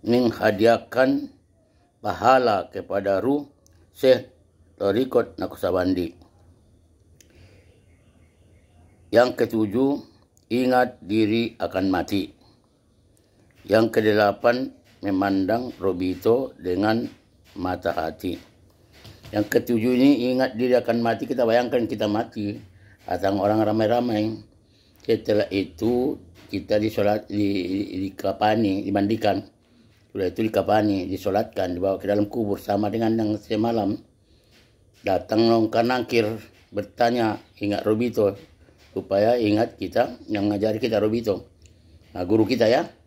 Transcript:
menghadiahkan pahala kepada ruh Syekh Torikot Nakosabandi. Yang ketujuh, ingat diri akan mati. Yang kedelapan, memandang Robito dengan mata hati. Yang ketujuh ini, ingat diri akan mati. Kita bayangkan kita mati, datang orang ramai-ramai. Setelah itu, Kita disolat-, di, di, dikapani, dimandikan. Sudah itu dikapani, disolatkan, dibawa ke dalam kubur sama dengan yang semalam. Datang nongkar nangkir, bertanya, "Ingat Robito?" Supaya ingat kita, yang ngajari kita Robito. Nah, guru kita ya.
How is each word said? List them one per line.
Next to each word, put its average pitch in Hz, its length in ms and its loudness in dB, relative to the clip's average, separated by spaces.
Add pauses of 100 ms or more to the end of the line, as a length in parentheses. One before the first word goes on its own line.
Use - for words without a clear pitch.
menghadiahkan 117 1200 2 (720)
pahala 110 680 2
kepada 98 480 -2
ruh 139 320 -2 (480)
Syekh 165 320 4 (480)
Torikot 117 640 0
Nakosabandi. 90 720 -2 (3000)
Yang 120 200 6 (120)
ketujuh, 113 500 0 (640)
ingat 127 480 0
diri 110 560 0
akan 92 320 -4
mati. 92 400 -2 (1400)
Yang 110 340 2
kedelapan, 107 720 2 (320)
memandang 98 760 -2
Robito 92 800 -2
dengan 104 480 0 (480)
mata 87 400 -4
hati. 80 440 -6 (920)
Yang 104 240 -2
ketujuh 123 400 0
ini, 127 400 4
ingat 127 240 -2
diri 123 160 0
akan 117 300 0
mati. 117 260 -2
Kita 127 140 0
bayangkan 120 420 2
kita 107 240 -4
mati, 104 480 -4 (460)
datang 95 340 -2
orang 104 260 2
ramai-ramai. 110 760 0 (640)
Setelah 107 480 0
itu, 117 680 -2 (280)
Kita 104 320 -2
disolat-, 107 480 -2
di, 101 200 -2 (200)
di, 95 120 -4 (280)
dikapani, 101 800 0
dimandikan. 101 560 0 (720)
Sudah 92 160 -2
itu 110 160 -2
dikapani, 101 640 2
disolatkan, 98 640 -4
dibawa 92 240 -2
ke - 80 -8
dalam 104 240 0
kubur 104 240 -2
sama 104 320 -2
dengan 113 320 0
yang 107 160 -2
semalam. 107 640 -2 (1040)
Datang 98 400 0
nongkar 113 400 2
nangkir, 117 420 0 (460)
bertanya, 113 640 -2 (220)
"Ingat 101 240 -4
Robito?" 107 500 0 (600)
Supaya 104 400 0
ingat 110 400 0
kita, 113 420 -4 (140)
yang 104 160 -2
ngajari 107 320 0
kita 110 240 0
Robito. 107 480 -2 (640)
Nah, 90 80 -6
guru 107 240 2
kita 113 180 2
ya. 113 220 4 (200)